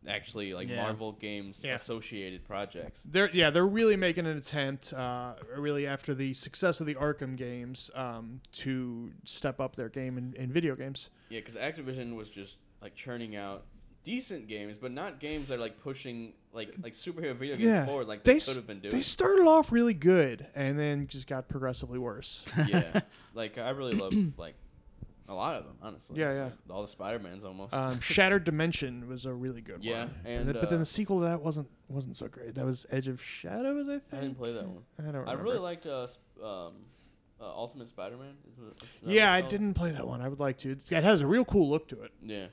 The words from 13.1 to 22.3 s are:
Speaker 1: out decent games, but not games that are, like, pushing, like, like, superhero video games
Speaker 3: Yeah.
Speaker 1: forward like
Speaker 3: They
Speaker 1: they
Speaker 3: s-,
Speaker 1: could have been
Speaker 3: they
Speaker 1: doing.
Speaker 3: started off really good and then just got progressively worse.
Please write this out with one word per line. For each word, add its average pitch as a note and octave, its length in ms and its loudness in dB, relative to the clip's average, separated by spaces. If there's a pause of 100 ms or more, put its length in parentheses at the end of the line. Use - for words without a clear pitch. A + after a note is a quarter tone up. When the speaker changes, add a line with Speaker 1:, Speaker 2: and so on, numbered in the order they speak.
Speaker 1:
out G2 280 -8 (400)
decent G3+ 420 -6
games, G#2 340 -8
but B2 120 -6
not C#3 280 -8
games D3 280 -6
that C3 80 -4
are, A#2+ 40 -4
like, A2+ 220 -6
pushing, B2 500 -10 (220)
like, A2 180 -8 (100)
like, A#2 120 -10
superhero E3 400 -6
video C3+ 220 -4
games A3 100 4
Speaker 3:
Yeah. G3+ 180 6
Speaker 1:
forward C3+ 220 0
like G#2+ 180 -8
Speaker 3:
They B3+ 100 10
Speaker 1:
they - 20 8
Speaker 3:
s-, D#4 100 2
Speaker 1:
could C3 100 4
have A#2 100 -6
been G2+ 140 -10
Speaker 3:
they - 80 -6
Speaker 1:
doing. C4 140 0
Speaker 3:
started F#4 440 8
off D#4 240 10
really A#3 220 6
good D3 640 6
and C#3 240 0
then C#3+ 300 0
just C3+ 180 -12
got C3 220 -6
progressively B2+ 500 -4
worse. A#2+ 460 -6 (240)